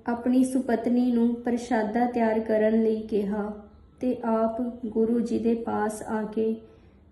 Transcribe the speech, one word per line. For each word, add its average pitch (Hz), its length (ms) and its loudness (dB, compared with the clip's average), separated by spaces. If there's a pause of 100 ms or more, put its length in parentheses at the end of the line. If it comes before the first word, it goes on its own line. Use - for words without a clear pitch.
ਆਪਣੀ 254 380 2
ਸੁਪਤਨੀ 247 680 0
ਨੂੰ 233 220 2
ਪ੍ਰਸ਼ਾਦਾ 233 720 -2
ਤਿਆਰ 226 340 0
ਕਰਨ 220 420 2
ਲਈ 220 200 0
ਕਿਹਾ 208 680 -4 (320)
ਤੇ 254 240 0
ਆਪ 226 640 -2
ਗੁਰੂ 226 340 2
ਜੀ 220 180 0
ਦੇ 226 160 2
ਪਾਸ 214 480 -4
ਆ 214 200 -4
ਕੇ 220 340 -2 (560)